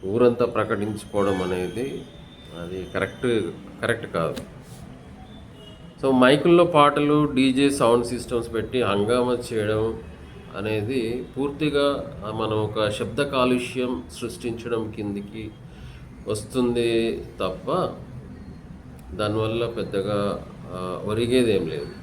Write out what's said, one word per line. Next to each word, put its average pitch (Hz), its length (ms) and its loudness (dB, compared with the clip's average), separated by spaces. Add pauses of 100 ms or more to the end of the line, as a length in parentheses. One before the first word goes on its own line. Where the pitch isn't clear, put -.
ఊరంతా 120 420 4
ప్రకటించుకోవడం 104 960 0
అనేది 90 600 -2 (560)
అది 87 340 -8
కరెక్ట్, 98 560 0 (320)
కరెక్ట్ 113 300 -2
కాదు. 82 220 0 (1700)
So 135 80 4
మైకుల్లో 147 520 8
పాటలు, 147 600 6
డీజే 135 460 4
సౌండ్ 120 360 4
సిస్టమ్స్ 117 480 -4
పెట్టి 117 280 0
హంగామా 113 500 2
చేయడం 110 680 0 (580)
అనేది 110 720 -2 (100)
పూర్తిగా 143 880 0
మనం 107 340 0
ఒక 107 320 2
శబ్ద 117 320 -2
కాలుష్యం 127 880 0
సృష్టించడం 113 800 -6
కిందికి 104 600 -8 (760)
వస్తుంది 117 880 0 (240)
తప్ప 92 320 -4 (1400)
దానివల్ల 110 520 0
పెద్దగా, 101 800 -2 (200)
ఆ, 90 380 -6
ఒరిగేదేం 110 640 2
లేదు. 76 180 -6 (160)